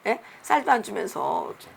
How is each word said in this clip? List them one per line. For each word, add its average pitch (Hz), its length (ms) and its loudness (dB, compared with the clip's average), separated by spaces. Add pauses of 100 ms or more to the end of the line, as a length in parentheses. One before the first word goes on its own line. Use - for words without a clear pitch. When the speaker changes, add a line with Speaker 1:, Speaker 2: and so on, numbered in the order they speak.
Speaker 1:
예? 220 120 0 (220)
쌀도 285 300 2
안 240 120 4
주면서 175 640 -4
Speaker 2:
그렇죠. - 300 -16